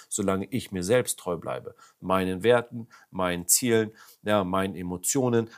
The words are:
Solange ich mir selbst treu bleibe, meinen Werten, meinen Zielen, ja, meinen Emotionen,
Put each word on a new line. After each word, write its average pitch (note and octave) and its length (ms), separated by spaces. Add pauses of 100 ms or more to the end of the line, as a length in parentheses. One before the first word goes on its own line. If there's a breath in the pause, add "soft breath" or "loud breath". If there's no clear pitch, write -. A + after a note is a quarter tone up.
Solange F#2+ 400
ich - 220
mir F#2 120
selbst A#2+ 360
treu - 180
bleibe, - 380 (260 soft breath)
meinen F#2 420
Werten, A#2 440 (240 soft breath)
meinen F2+ 360
Zielen, A2+ 440 (320 soft breath)
ja, G#2 200
meinen F#2+ 320
Emotionen, A2+ 840